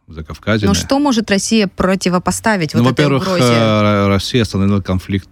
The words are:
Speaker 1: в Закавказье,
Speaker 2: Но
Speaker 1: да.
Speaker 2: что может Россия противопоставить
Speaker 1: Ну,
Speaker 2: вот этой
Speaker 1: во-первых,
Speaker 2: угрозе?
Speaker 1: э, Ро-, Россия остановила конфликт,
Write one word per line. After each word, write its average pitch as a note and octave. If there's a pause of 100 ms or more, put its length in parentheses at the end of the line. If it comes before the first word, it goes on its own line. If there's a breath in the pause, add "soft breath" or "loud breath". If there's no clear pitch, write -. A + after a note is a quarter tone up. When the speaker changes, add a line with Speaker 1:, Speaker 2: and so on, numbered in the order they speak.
Speaker 1:
в -
Закавказье, G2+
Speaker 2:
Но -
Speaker 1:
да. F2
Speaker 2:
что C4+
может A#3+
Россия G3+
противопоставить F3+
Speaker 1:
Ну, A2+
Speaker 2:
вот C3
этой D3
Speaker 1:
во-первых, C#3
Speaker 2:
угрозе? C3
Speaker 1:
э, G#2+
Ро-, G2
Россия G2
остановила G2+
конфликт, F#2